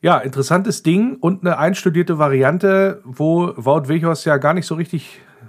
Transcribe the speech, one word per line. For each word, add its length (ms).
Ja, 160
interessantes 640
Ding 380
und 240
eine 120
einstudierte 640
Variante, 840
wo 500
Wout 320
Weghorst 380
ja 100
gar 180
nicht 120
so 100
richtig, 460